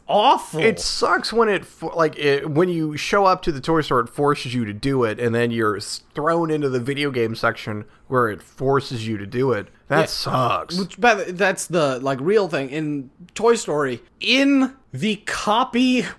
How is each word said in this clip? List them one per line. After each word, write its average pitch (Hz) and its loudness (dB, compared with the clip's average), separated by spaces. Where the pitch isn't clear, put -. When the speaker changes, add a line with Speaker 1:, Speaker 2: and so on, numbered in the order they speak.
Speaker 1:
awful. 208 2
Speaker 2:
it 220 2
sucks - -2
when 220 2
it 190 -2
fo-, - -10
like, 160 2
it, 151 0
when 170 2
you 156 -2
show 202 2
up 185 4
to 180 -2
the 135 -4
toy 160 2
store, 139 2
it 117 -2
forces 143 0
you 120 0
to 104 -4
do 131 0
it, 107 0
and 117 0
then 120 2
you're 107 0
s-, - -10
thrown 165 0
into 147 0
the 127 0
video 139 -2
game 117 -2
section 113 -4
where 123 2
it 92 -8
forces 135 -2
you 110 -2
to 98 -8
do 123 0
it. 101 -2
That 151 2
Speaker 1:
Yeah. 151 0
Speaker 2:
sucks. 131 -2
Speaker 1:
Which, 190 -8
by 226 4
the, 180 -6
that's 185 -2
the, 143 0
like, 135 -2
real 196 2
thing 139 -4
in 147 -6
Toy 233 4
Story. 143 -2
In 262 2
the 196 -2
copy 247 0